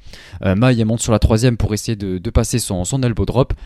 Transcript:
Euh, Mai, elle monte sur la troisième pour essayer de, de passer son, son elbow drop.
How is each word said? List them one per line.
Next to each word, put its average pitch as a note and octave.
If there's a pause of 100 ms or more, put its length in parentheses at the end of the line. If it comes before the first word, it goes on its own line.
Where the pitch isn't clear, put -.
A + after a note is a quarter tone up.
(460)
Euh, F#2
Mai, B2
elle A2+
monte A2+
sur A#2+
la G#2
troisième A#2
pour G#2+
essayer G#2+
de, F#2+
de A2+
passer A#2
son, F2+
son C3+
elbow A2+
drop. - (120)